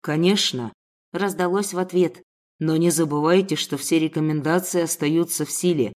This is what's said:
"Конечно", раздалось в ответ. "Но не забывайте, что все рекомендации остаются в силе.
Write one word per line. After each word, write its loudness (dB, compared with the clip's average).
"Конечно", 0
раздалось -2
в -2
ответ. 0
"Но 0
не 4
забывайте, 2
что -6
все 0
рекомендации 0
остаются -2
в -12
силе. 0